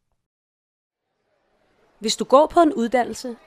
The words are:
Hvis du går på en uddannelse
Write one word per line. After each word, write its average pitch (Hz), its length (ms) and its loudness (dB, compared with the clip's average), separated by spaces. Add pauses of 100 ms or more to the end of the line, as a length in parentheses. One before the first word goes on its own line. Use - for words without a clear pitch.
(2000)
Hvis 214 180 -6
du 214 80 -6
går 285 220 4
på 349 140 2
en 311 140 2
uddannelse 233 640 -4 (100)